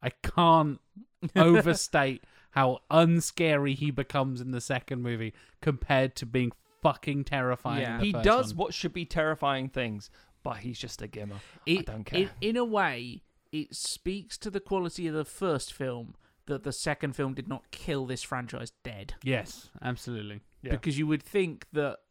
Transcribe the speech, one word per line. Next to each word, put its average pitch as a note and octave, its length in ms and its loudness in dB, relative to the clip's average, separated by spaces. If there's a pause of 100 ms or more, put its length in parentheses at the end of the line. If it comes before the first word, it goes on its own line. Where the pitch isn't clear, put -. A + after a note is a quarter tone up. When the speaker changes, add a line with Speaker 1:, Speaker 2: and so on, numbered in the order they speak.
Speaker 1:
I B2+ 80 -2
can't D#3+ 680 4 (280)
Speaker 2:
<laughs> - 280 -6
Speaker 1:
overstate D#3+ 880 6 (280)
how C3 260 4 (120)
unscary D#3+ 840 4
he D3 160 -2
becomes C3+ 500 -2
in B2+ 120 -6
the B2 80 -4
second B2+ 420 -4
movie A2+ 320 -4 (260)
compared C3 560 2
to B2+ 100 -10
being B2 260 0 (300)
fucking C#3+ 420 0
terrifying B2+ 580 -2
Speaker 2:
Yeah. A#2+ 120 -4
Speaker 1:
in A#2 60 -6
the - 60 2
Speaker 3:
He G#3 60 2
Speaker 1:
first A#2+ 120 -2
Speaker 3:
does A3 300 4
Speaker 1:
one. E3+ 120 0
Speaker 3:
what - 80 -8
should - 180 -4
be F3 120 -6
terrifying D3+ 640 0
things, A2+ 420 -6 (320)
but A#2+ 160 -6
he's A#2 200 -8
just - 240 -10
a G#2+ 60 -12
gimmer. G#2 280 -12 (300)
Speaker 2:
It, F3 140 4
Speaker 3:
I C#3+ 120 -8
don't A2 120 -8
care. F3 160 0
Speaker 2:
in, G3 100 0 (100)
in A3 160 0
a B3 80 2
way, D3 580 -2 (300)
it D3+ 220 -6
speaks - 640 -6
to G#3+ 120 -8
the G3 100 -4
quality F#3 480 -4
of D3+ 60 -4
the D#3 120 -2
first - 480 -2
film A#2+ 400 -6 (320)
that C#3 160 -4
the C#3+ 100 -6
second C#3+ 420 -4
film C3+ 200 -4
did C3+ 140 -10
not C3+ 220 -10
kill C#3 360 -4
this B2 160 -6
franchise B2 500 -8 (100)
dead. G#2 400 -12
Speaker 1:
Yes, B2+ 460 -4 (140)
absolutely. A2 580 -8 (220)
Speaker 3:
Yeah. C3 100 -2
Speaker 2:
Because C#3+ 260 -2
you D#3 80 0
would D3+ 160 2
think F#3 500 -2
that C#3+ 260 -2 (120)